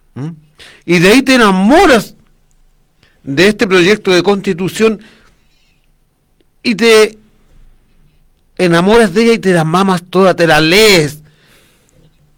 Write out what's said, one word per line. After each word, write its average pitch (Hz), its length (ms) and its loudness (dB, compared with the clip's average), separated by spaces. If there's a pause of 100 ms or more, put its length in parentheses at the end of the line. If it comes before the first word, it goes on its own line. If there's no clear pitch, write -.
(160)
¿Mm? 139 140 -12 (560)
Y 170 140 0
de 175 100 2
ahí 254 120 4
te 262 140 0
enamoras 226 800 2 (1080)
de 139 240 -2
este 214 200 -2
proyecto 190 440 0
de 175 120 0
constitución 196 760 -4 (1600)
y 233 120 -4
te 220 420 0 (1400)
enamoras 180 560 0
de 220 100 0
ella 233 100 2
y 226 60 -2
te 185 140 -2
la 165 100 0
mamas 180 400 -2
toda, 185 320 0
te 170 100 0
la 156 140 2
lees, 170 640 0 (1160)